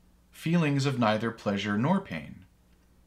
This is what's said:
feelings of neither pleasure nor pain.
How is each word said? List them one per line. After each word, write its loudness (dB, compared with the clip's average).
feelings 0
of 0
neither 2
pleasure -2
nor 2
pain. -12